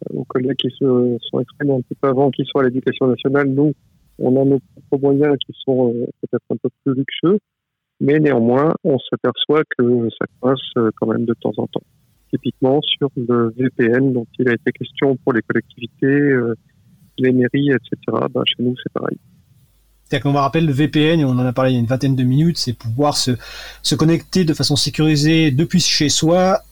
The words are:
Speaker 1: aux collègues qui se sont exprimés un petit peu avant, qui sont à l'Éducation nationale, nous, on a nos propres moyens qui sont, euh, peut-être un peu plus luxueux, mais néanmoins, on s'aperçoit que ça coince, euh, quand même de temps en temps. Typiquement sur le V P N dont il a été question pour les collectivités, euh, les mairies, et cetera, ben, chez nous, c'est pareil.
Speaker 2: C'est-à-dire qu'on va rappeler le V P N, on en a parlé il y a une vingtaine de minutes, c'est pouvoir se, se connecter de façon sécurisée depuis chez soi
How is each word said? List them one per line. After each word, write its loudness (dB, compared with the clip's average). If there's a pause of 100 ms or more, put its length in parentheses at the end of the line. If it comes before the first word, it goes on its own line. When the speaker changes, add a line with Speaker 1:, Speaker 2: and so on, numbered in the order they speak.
(140)
Speaker 1:
aux -6
collègues -4
qui -2
se 0
sont -6
exprimés -4
un -2
petit -10
peu 0
avant, 2
qui -2
sont -4
à 2
l'Éducation -2
nationale, 0
nous, 2 (480)
on 0
a 2
nos 2 (300)
propres 0
moyens 2
qui -14 (100)
sont, 0
euh, -6 (120)
peut-être -6
un -4
peu -4 (140)
plus 0
luxueux, -2 (640)
mais 2
néanmoins, 2 (100)
on 2
s'aperçoit -2 (140)
que 2 (100)
ça -6 (160)
coince, 0 (180)
euh, 2 (100)
quand -2
même -2
de -2
temps -4
en -4
temps. -8 (500)
Typiquement 0
sur -4
le 0
V 0
P 0
N 2
dont -4 (140)
il 0
a 2
été -2
question -2
pour -2
les 0
collectivités, -6
euh, 2 (640)
les 2
mairies, 2
et 2 (120)
cetera, -4
ben, -4
chez -2
nous, 0
c'est -10
pareil. -6 (880)
Speaker 2:
C'est-à-dire -2
qu'on 2
va 2
rappeler 0
le 2
V 2
P 0
N, 4
on 2
en 2
a 0
parlé 2
il 2
y 2
a 2
une 0
vingtaine 0
de 0
minutes, 2
c'est -4
pouvoir -2
se, -2 (520)
se 0
connecter 2
de 2
façon 0
sécurisée 2
depuis 0
chez 0
soi 2 (120)